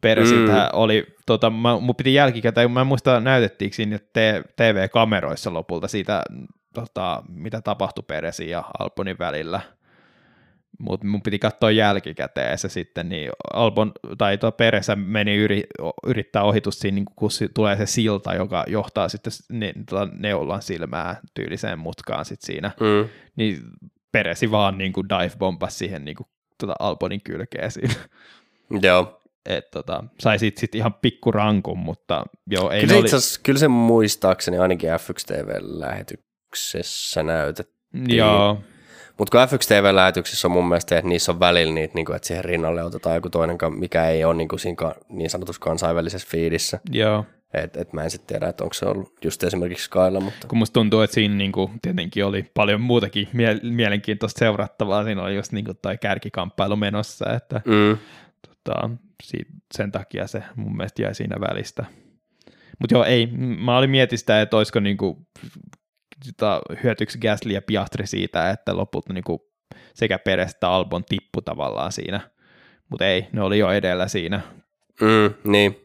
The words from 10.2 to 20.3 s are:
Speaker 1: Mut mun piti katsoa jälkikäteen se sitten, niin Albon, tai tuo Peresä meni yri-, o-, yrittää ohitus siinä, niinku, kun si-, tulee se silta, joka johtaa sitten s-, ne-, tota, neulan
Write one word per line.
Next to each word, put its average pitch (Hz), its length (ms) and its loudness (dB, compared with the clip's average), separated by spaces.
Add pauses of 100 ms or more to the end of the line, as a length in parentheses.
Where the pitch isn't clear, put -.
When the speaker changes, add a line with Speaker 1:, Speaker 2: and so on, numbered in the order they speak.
Speaker 1:
Mut - 260 -8
mun 101 180 -2
piti 104 160 -4
katsoa 110 320 2
jälkikäteen 82 880 0
se 92 100 -6
sitten, 85 400 -10
niin 78 220 -8 (220)
Albon, 107 400 0 (260)
tai 101 200 0
tuo 113 140 0
Peresä 110 440 2
meni 104 400 0
yri-, 104 300 2 (200)
o-, - 60 -6 (180)
yrittää 107 320 -2
ohitus 104 360 2
siinä, 98 160 -2
niinku, 101 220 -4
kun 104 140 -2
si-, - 240 -4
tulee 104 220 2
se 104 100 -2
silta, 101 480 -2
joka 90 340 -2
johtaa 101 400 -2
sitten - 240 -10
s-, - 200 -18
ne-, 107 200 -6 (180)
tota, 98 180 -4 (100)
neulan 90 440 -4